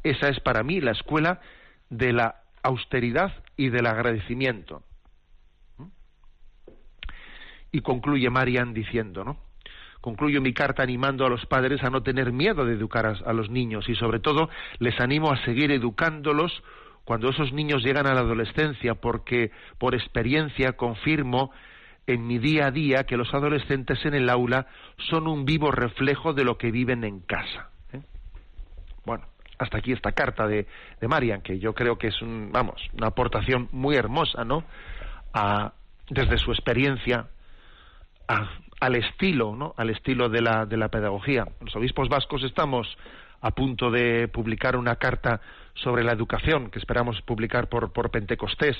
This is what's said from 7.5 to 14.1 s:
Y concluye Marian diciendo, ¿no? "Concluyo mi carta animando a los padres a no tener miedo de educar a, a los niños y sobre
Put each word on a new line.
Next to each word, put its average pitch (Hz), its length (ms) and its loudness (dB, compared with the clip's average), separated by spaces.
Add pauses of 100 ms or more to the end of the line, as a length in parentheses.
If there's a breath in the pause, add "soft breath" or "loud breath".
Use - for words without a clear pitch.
Y 139 80 2
concluye 131 500 2
Marian 123 420 2
diciendo, 107 500 -4
¿no? 139 140 -8 (640 loud breath)
"Concluyo 143 400 0
mi 131 100 2
carta 135 300 0
animando 131 460 0
a - 20 4
los 120 160 0
padres 131 380 2
a 127 80 0
no 131 100 0
tener 127 300 0
miedo 139 340 2
de 117 80 2
educar 110 320 0
a, 107 60 2 (120)
a 117 80 -2
los 110 200 0
niños 117 360 -2
y 120 80 0
sobre 113 240 0